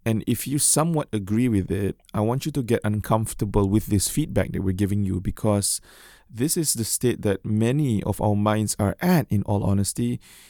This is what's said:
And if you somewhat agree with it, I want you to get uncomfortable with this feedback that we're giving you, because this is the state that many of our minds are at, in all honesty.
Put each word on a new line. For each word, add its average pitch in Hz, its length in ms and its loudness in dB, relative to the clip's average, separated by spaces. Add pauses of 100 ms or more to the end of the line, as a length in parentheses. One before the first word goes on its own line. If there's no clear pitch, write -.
And 110 220 0
if - 200 -2
you 139 120 -2
somewhat 156 540 0
agree 110 360 0
with 98 220 0
it, 98 240 -2 (180)
I 110 140 -2
want 123 180 -2
you 156 80 -4
to 139 100 -2
get 113 200 0
uncomfortable 107 880 0
with 107 160 2
this 101 220 2
feedback 101 440 0
that 87 140 -4
we're 95 80 2
giving 101 300 0
you, 95 160 -2
because 101 600 0 (480)
this 127 280 -2
is 160 180 0
the 113 100 -2
state - 380 0
that 101 220 -2
many 113 580 2
of - 180 -2
our 104 140 2
minds 104 460 0
are 98 200 2
at, 175 300 4
in 104 140 0
all 104 180 0
honesty. 113 560 -2 (320)